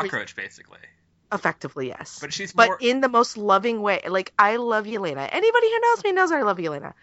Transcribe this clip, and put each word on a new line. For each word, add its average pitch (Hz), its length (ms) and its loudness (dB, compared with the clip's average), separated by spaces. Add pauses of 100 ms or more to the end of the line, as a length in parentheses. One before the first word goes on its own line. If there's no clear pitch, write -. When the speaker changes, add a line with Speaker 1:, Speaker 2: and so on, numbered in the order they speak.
Speaker 1:
re- 190 60 -2
Speaker 2:
cockroach, 107 280 -10
basically. - 420 -18 (540)
Speaker 1:
Effectively, 156 560 -4
yes. - 320 -14
Speaker 2:
But 147 120 -10
she's 196 200 -10
Speaker 1:
But 220 140 6
Speaker 2:
more - 140 0
Speaker 1:
in 254 200 2
the 262 80 4
most 240 300 2
loving 208 420 2
way. 202 260 0
Like, 185 320 -4
I 214 180 6
love 226 280 -2
Yelena. 180 480 -6
Anybody 453 380 2
who 453 100 0
knows 466 240 2
me 392 80 0
knows 370 200 2
I 285 100 0
love 196 160 0
Yelena. 151 340 -8 (100)